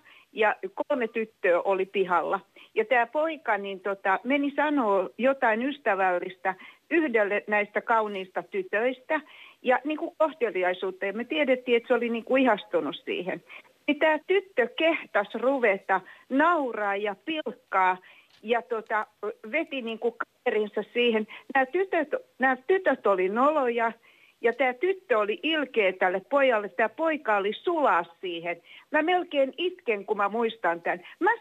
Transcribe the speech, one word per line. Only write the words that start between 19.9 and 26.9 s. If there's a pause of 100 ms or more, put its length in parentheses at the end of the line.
kaverinsa (100)
siihen. (280)
Nää
tytöt, (300)
nää (120)
tytöt
oli
noloja (500)
ja
tää
tyttö
oli
ilkeä
tälle
pojalle.
Tää
poika